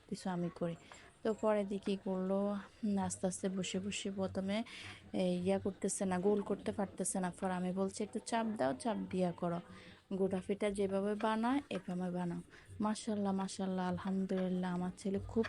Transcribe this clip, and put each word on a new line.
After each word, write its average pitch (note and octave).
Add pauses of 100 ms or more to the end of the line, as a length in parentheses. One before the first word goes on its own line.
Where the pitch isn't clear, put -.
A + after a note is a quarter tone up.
কিছু -
আমি F3
করি।" E3+ (480)
তো A3+
পরে G#3+
দিয়ে G3
কী G3+
করলো, G3 (260)
উম, G3+
আস্তে F#3+
আস্তে F#3
বসে F#3
বসে G3
প্রথমে, G3 (500)
এ, F3+
ইয়া F#3+
করতেছে G3
না, F#3
গোল G3+
করতে G3
পারতেছে G3
না। F3+ (100)
পরে F#3
আমি F3+
বলছি, F#3+
"একটু G#3
চাপ A3+ (120)
দাও, C4
চাপ A#3+ (140)
দিয়া F3+
করো, E3+ (520)
গোটা F#3+
ফিটা G3+
যেভাবে G3
বানায় A3
এভাবে F3+
বানাও।" F3 (380)
মাশাআল্লাহ, G#3
মাশাআল্লাহ, F#3+
আলহামদুলিল্লাহ, F#3
আমার F3+
ছেলে G3
খুব A3+